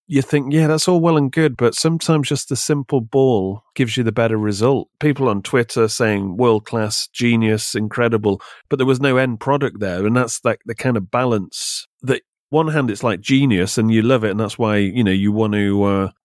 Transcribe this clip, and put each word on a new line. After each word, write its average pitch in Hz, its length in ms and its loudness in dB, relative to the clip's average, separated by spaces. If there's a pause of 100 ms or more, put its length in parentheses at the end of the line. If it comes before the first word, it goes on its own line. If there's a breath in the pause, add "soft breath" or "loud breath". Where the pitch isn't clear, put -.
you 139 160 0
think, 139 300 -2
"Yeah, 156 160 2
that's 156 200 0
all 180 120 2
well 165 160 2
and 139 160 0
good," 151 240 0
but 120 180 2
sometimes 160 540 0
just - 220 -4
the 135 60 -2
simple 143 440 -2
ball 113 640 0 (120)
gives 120 220 -2
you 127 80 0
the 110 80 0
better 113 260 0
result. 107 500 0 (120)
People 135 280 0
on 101 140 -2
Twitter 117 460 0
saying, 101 480 -2
"World 113 300 2
class, 107 460 -4
genius, 113 600 0
incredible," 107 680 0 (300 loud breath)
but 147 60 0
there 131 100 0
was 131 140 2
no 135 160 2
end 127 240 0
product 135 400 -2
there. 95 260 -2
And 117 100 2
that's, 123 280 -2
like, 113 220 -2
the 117 100 -8
kind 127 200 -2
of 95 140 -4
balance 117 800 -4 (140)
that 127 200 -2 (280)
one 160 180 0
hand 147 220 0
it's, 101 120 -8
like, 107 200 -2
genius 127 560 2
and 110 120 2
you 113 120 4
love 117 220 2
it, 107 60 0
and 101 80 -4
that's 104 200 -4
why, 107 180 0
you 101 260 0
know, 101 80 4
you 98 220 2
want 107 220 0
to, 101 300 0
uh, 98 260 0 (140)